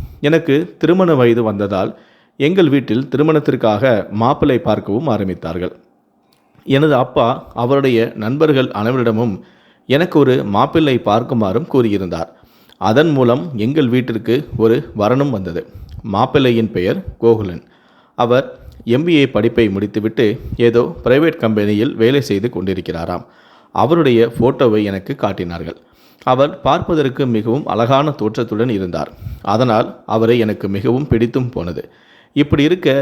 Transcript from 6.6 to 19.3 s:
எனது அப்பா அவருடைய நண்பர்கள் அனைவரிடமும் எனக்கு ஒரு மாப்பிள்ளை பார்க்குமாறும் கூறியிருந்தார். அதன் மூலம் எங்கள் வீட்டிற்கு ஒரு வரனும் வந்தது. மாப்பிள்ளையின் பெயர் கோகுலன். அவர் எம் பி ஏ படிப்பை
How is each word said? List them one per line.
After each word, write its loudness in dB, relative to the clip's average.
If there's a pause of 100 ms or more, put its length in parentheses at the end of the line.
எனது 2
அப்பா 0 (280)
அவருடைய 2
நண்பர்கள் 0
அனைவரிடமும் 0 (540)
எனக்கு 2
ஒரு 4 (100)
மாப்பிள்ளை 2
பார்க்குமாறும் 0
கூறியிருந்தார். -2 (520)
அதன் 2
மூலம் 2 (120)
எங்கள் 0
வீட்டிற்கு -2 (220)
ஒரு 4 (180)
வரனும் 0
வந்தது. -6 (440)
மாப்பிள்ளையின் 0
பெயர் -2 (200)
கோகுலன். 0 (560)
அவர் 2 (400)
எம் 2
பி 0
ஏ 4
படிப்பை 0